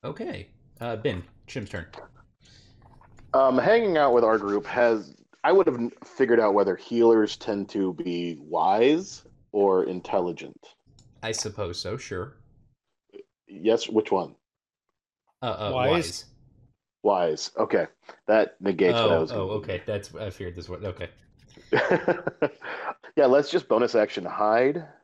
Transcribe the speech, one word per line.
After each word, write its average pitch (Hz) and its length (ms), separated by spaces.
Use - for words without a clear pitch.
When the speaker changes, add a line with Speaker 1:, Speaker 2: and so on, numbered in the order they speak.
Speaker 1:
Okay. 220 460
Uh, 117 160
Ben, 107 260
Shim's 110 240
turn. 87 160
Speaker 2:
Um, 131 220
hanging 202 420
out 139 160
with 117 100
our 110 120
group 101 300
has, 110 480
I 156 80
would 190 160
have 127 80
n-, 117 160
figured 120 360
out 104 140
whether 98 200
healers 117 640
tend 101 320
to 95 260
be 87 460
wise 101 840
or 98 320
intelligent. 90 760
Speaker 1:
I 113 80
suppose 101 480
so, 101 180
sure. 104 420
Speaker 2:
Yes, 104 420
which 107 220
one? 87 240
Speaker 1:
Uh, 123 60
uh, 107 260
Speaker 3:
Wise. 127 180
Speaker 1:
wise. - 340
Speaker 2:
Wise. 87 540
Okay. - 280
That 107 320
negates 95 340
what 113 160
I 85 60
Speaker 1:
Oh, 80 60
Speaker 2:
was 78 100
Speaker 1:
oh, - 20
Speaker 2:
gonna 95 140
do. 107 60
Speaker 1:
okay. 90 140
That's, 101 280
I 98 160
feared 90 240
this 87 140
one. 90 180
Okay. 90 220
Speaker 2:
<laughs> - 800
Yeah, 147 100
let's 143 240
just 170 180
bonus 117 280
action 104 280
hide. 123 640